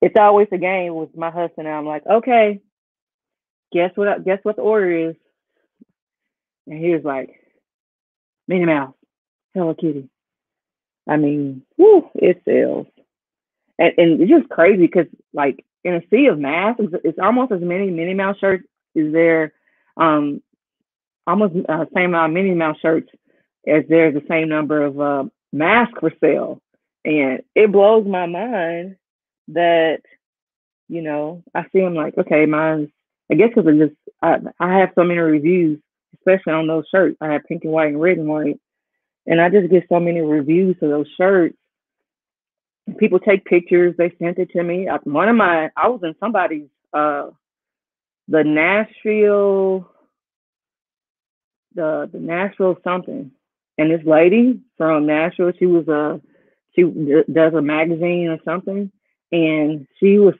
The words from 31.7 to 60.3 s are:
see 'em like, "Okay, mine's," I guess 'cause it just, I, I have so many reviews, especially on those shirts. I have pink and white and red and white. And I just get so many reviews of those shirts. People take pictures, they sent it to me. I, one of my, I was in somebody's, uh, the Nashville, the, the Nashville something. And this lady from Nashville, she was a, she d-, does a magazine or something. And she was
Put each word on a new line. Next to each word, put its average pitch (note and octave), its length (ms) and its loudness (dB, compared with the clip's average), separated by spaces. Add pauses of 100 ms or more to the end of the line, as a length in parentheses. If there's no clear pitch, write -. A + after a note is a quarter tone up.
see F#3+ 100 2
'em F3+ 140 -2
like, D3+ 220 -6
"Okay, D#3+ 300 2
mine's," D#3 420 -2 (420)
I D#3 40 2
guess A3+ 180 4
'cause F3+ 140 2
it D3+ 100 4
just, D3+ 180 2 (280)
I, D#3+ 160 2 (200)
I F#3 200 2
have F#3 160 2
so F3+ 80 2
many F3 160 0
reviews, D#3 600 0 (360)
especially F#3 380 0
on D#3+ 140 -2
those D#3+ 220 -4
shirts. F#3 320 0
I D#3 120 -4
have D3 120 -6
pink F3+ 200 -10
and D#3 80 -4
white D#3 160 0
and D3 120 -4
red F3 180 2
and D#3 100 -6
white. D3+ 300 -4 (680)
And E3+ 140 2
I F3 80 4
just F3+ 220 2
get F3 180 2
so F3 100 2
many E3+ 220 -2
reviews D#3+ 600 0
of D#3 80 0
those D3 280 -4
shirts. F#3 400 2 (1400)
People F3+ 200 2
take G3 260 0
pictures, F3 520 2
they F3 220 0
sent F3 200 -4
it F3+ 120 -6
to F3 120 -2
me. F3+ 260 -4
I, D3 140 -4
one D#3+ 260 0
of A#3+ 60 4
my, E3+ 420 0
I D#3+ 120 0
was A#3+ 140 -4
in D#3+ 160 -10
somebody's, E3 500 -4 (240)
uh, D3+ 380 -4 (960)
the D#3 160 2
Nashville, G3 1500 0 (1900)
the, D#3 360 -6
the F#3 80 -16
Nashville F3+ 640 -4
something. E3+ 480 -8 (460)
And D#3 140 0
this E3 140 -2
lady F3+ 560 4 (160)
from D#3 300 0
Nashville, F3 520 -2
she F3+ 60 2
was E3+ 220 2
a, D3+ 340 -2 (540)
she F3+ 80 4
d-, D3+ 480 2
does D#3+ 220 2
a D#3+ 80 0
magazine E3 680 -2
or D#3+ 160 -6
something. F#3+ 460 -6 (400)
And D#3 560 -2 (120)
she G3 200 6
was G3 200 6